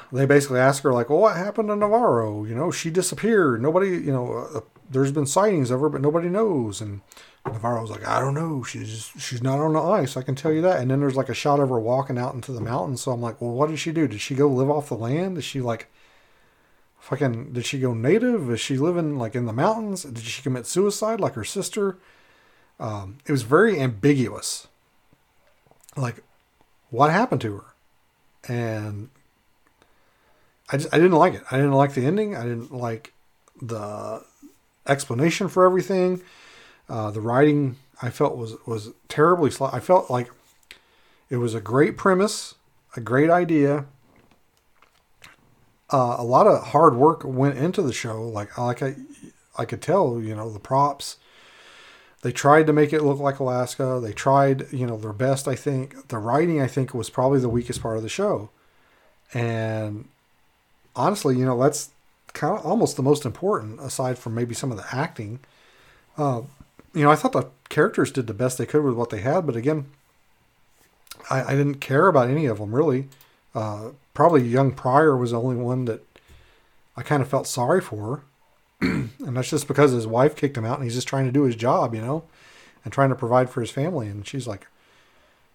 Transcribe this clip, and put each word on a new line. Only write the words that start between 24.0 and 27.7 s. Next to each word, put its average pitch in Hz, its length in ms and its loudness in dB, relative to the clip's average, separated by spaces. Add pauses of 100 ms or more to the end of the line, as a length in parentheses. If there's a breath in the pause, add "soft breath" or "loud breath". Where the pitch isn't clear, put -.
Like, 120 260 -6 (680)
what 139 200 4
happened 185 300 0
to 104 160 -6
her? - 80 -18 (800)